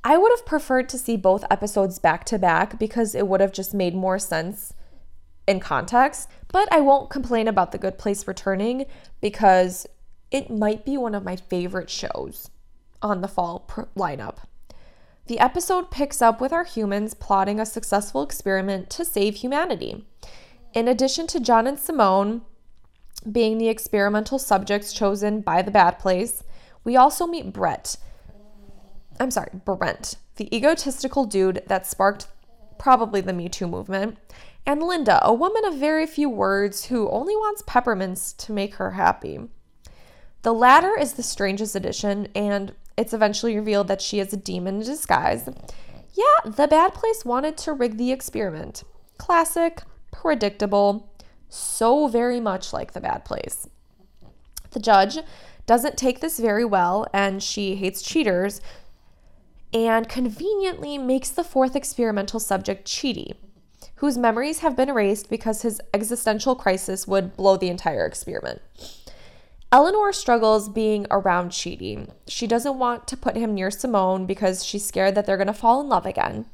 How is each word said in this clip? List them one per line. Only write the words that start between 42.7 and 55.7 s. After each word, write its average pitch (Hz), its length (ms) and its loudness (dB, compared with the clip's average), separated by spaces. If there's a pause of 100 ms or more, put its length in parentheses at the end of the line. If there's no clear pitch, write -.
it's 226 160 -2
eventually 214 420 2
revealed 208 320 0
that 196 140 -2
she - 180 -4
is 196 140 -4
a 208 40 -6
demon 190 380 -6
in 214 60 -4
disguise. - 640 0 (680)
Yeah, 554 380 4
the 285 160 2
Bad 320 280 6
Place 440 280 -2
wanted 269 360 -2
to 311 140 -4
rig 240 240 -2
the 247 140 0
experiment. 208 720 -6 (360)
Classic, 330 600 2 (300)
predictable, 202 1040 0 (360)
so 269 580 2
very 240 320 0
much 196 340 -4
like - 200 -8
the 185 80 -10
Bad - 240 -4
Place. - 440 -8 (1000)
The 240 80 -6
judge 214 400 6 (480)
doesn't 240 300 4